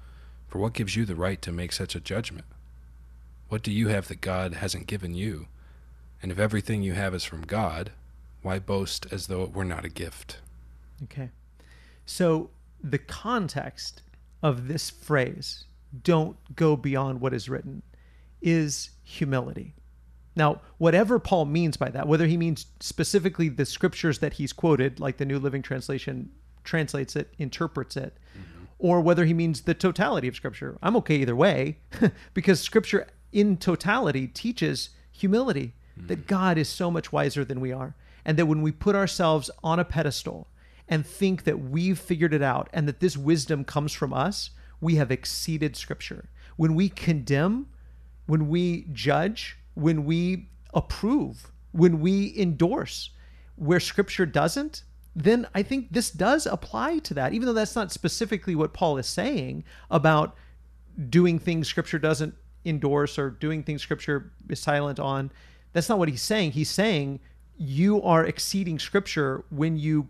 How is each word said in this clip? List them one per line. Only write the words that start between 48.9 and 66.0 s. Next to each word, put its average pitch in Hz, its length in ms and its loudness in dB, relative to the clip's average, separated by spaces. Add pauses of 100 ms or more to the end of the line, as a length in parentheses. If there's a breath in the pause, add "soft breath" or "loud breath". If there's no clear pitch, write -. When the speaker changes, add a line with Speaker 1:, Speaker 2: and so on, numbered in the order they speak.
Speaker 2:
judge, 143 640 -2 (160)
when 151 320 2
we 175 440 0 (240)
approve, - 800 -2 (200)
when 165 280 6
we 196 380 2
endorse 175 720 0 (460 soft breath)
where 165 240 2
Scripture - 460 0
doesn't, 165 580 0 (320)
then 214 380 4
I 196 100 0
think 262 280 -4
this 233 200 0
does 233 340 2
apply 254 540 -2
to - 160 -6
that, 135 180 0
even 226 120 -2
though 240 80 0
that's 214 220 0
not 202 160 -4
specifically - 640 -2
what 151 180 0
Paul 151 240 0
is 123 100 -4
saying 156 580 -4 (260 loud breath)
about 156 440 4 (720 soft breath)
doing 170 300 6
things 165 280 -2
Scripture - 320 -4
doesn't 156 360 0 (300)
endorse 147 520 0
or 139 140 0
doing 156 320 -4
things 147 180 -6
Scripture 147 500 -4 (180)
is - 100 -6
silent 143 400 0
on. 135 320 -2 (420 soft breath)
That's 170 160 2
not 214 100 2
what 165 100 4